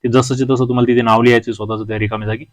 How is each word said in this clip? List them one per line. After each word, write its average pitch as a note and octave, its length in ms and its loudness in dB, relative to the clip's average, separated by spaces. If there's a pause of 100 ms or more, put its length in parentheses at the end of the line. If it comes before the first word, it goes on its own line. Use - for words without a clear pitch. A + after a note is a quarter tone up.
ते B2 40 -2
जसंच्या B2+ 420 0
तसं B2+ 180 2
तुम्हाला B2 240 0
तिथे A#2+ 100 2
नाव A2+ 200 2
लिहायचं A#2+ 300 4
स्वतःचं G#2+ 360 -8
त्या G#2+ 100 -6
रिकाम्या G#2+ 300 -4
जागी A#2 240 -6